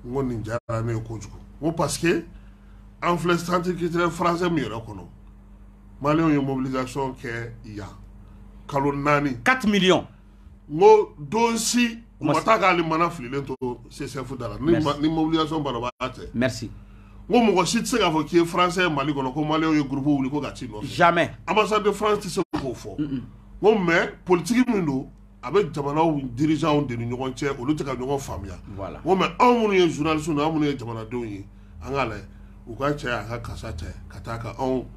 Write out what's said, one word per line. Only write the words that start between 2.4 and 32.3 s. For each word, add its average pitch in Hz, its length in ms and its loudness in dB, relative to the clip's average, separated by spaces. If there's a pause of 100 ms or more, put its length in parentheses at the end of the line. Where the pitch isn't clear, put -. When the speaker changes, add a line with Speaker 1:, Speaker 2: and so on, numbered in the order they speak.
Speaker 1:
an 175 160 2
filɛ 170 200 2
centre 175 340 0
culturel 170 380 0
français 180 400 0
min 156 140 0
yɛrɛ 113 220 -6
kɔnɔ, 98 200 -12 (960)
Maliens 156 300 4
ye 147 80 4
mobilisation 131 720 -2
kɛ 117 380 -8 (140)
yan. 101 200 -12 (800)
Kalo 139 240 0
naani. 143 520 2
Speaker 2:
Quatre 254 240 2
millions. 185 380 4 (640)
Speaker 1:
N 151 100 -6
ko 208 400 8
don 220 380 0
si, 233 420 0 (200)
u - 60 -6
ma 143 80 2
Speaker 2:
Mas- 160 100 2
Speaker 1:
taa 226 140 6
k'ale 185 300 4
mana 160 220 2
fililen 135 360 -6
to 131 100 -6 (340)
C 143 180 -10
C 139 120 -8
F 127 180 -8
da 120 100 -8
la. 104 120 -8
Ni 147 120 2
Speaker 2:
Merci. 156 140 4
Speaker 1:
ma, 143 140 2
ni 151 100 2
mobilisation 160 520 0
banna, 131 160 -2
u 117 40 -4
b'a 123 280 -4
kɛ. 98 240 -14
Speaker 2:
Merci. 120 380 -2 (580)
Speaker 1:
N 185 40 0
ko 240 60 8
mɔgɔ 196 280 4
si 233 120 0
tɛ - 60 -4
se 247 120 0
k'a 190 120 4
fɔ 156 160 0
k'i 170 120 2
ye 170 80 6
français 175 360 0
ye 180 80 2
Mali 143 240 -2
kɔnɔ, 131 200 -4
ko 151 100 -2
Maliens 156 320 0
ye 147 80 2
groupe 135 240 -2
wuli 135 240 2
ko 147 100 -2
ka 117 100 -6
t'i - 160 -12
nɔfɛ. 104 180 -12
Speaker 2:
Jamais. 170 460 4 (160)
Speaker 1:
Ambassade 202 360 2
de 208 80 2
France 208 340 0
tɛ 185 40 -6
se 185 120 -2 (160)
k'o 131 160 -6
fɔ. 101 240 -12
Speaker 2:
Mm-mm. 139 240 -4
Speaker 1:
N - 20 -12 (380)
ko 214 160 6
mais 180 320 2 (160)
politique 202 420 4
min 214 160 2
don, 139 240 -2 (360)
a 127 80 -8
bɛ 180 200 2
jamanaw 151 480 0 (160)
dirigeants 151 520 2
de 117 80 -4
ni 117 100 -4
ɲɔgɔn 123 300 -4
cɛ, 135 240 -4
olu 139 160 0
tɛ 151 100 -4
ka 135 80 -4
ɲɔgɔn 131 260 -4
faamuya. 95 380 -10 (180)
Speaker 2:
Voilà. 92 220 -10
Speaker 1:
N - 60 -16
ko 185 120 4
mais 185 220 2
anw 240 300 6
minnu 202 60 2
ye 180 160 6
journalistes 151 440 -2
ye, 143 80 2
anw 160 120 0
minnu 151 120 2
ye 143 120 0
jamanadenw 117 480 -8
ye, 98 200 -10 (380)
an 127 80 -10
k'a 139 140 0
lajɛ, 101 160 -8 (460)